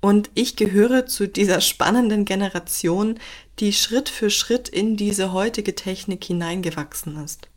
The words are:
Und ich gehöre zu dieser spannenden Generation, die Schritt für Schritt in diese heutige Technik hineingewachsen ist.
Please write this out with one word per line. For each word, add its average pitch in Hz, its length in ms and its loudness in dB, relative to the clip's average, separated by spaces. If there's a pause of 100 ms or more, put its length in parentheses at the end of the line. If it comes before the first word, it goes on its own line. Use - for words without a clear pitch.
Und 208 320 4
ich - 240 0
gehöre 214 480 4
zu 202 240 -2
dieser 190 320 2
spannenden 214 640 2
Generation, 190 920 -2 (420)
die 208 120 2
Schritt 233 380 0
für 214 200 0
Schritt 233 380 0
in 214 300 0
diese 196 340 0
heutige 202 440 -2
Technik 190 500 -8
hineingewachsen 170 1000 -6
ist. - 340 -14